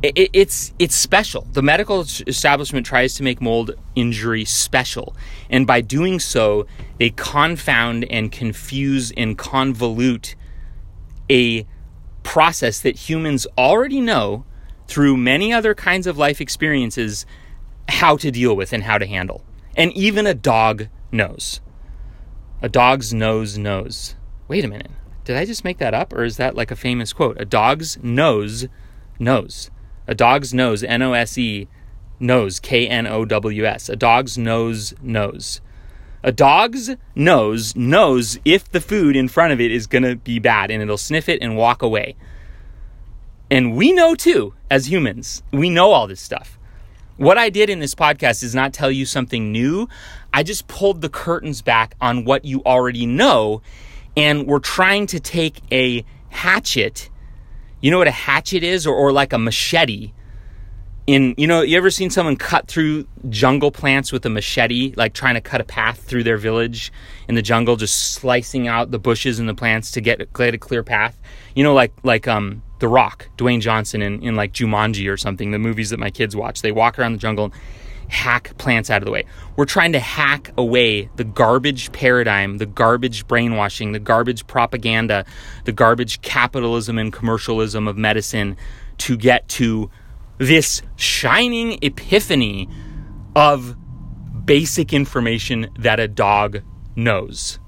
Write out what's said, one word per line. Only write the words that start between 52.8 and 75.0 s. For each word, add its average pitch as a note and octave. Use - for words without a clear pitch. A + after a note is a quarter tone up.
know, A#2+
and D3
we're C#3+
trying G3
to E3
take D#3+
a B2+
hatchet. -
You C3+
know F3+
what E3+
a C3
hatchet D#3+
is? F3
Or, C3+
or C#3
like C#3
a B2+
machete. A2+
In, C3+
you D3
know, E3
you D3+
ever F#3
seen F#3
someone D#3
cut -
through D3+
jungle C3
plants C3+
with B2+
a A#2+
machete, A#2+
like A2
trying B2+
to A#2
cut B2
a A2
path A2+
through B2
their A2+
village A2+
in A#2
the A#2
jungle, A#2
just -
slicing B2
out A#2
the A#2
bushes A#2
and A#2
the G#2+
plants A2+
to B2
get, A2+
get A#2+
a A2+
clear A#2
path? A2+
You C3+
know, D3
like, B2
like, A#2
um, G#2
The B2
Rock, A#2+
Dwayne B2
Johnson A2
in, G2+
in, A2+
like, G#2
Jumanji G#2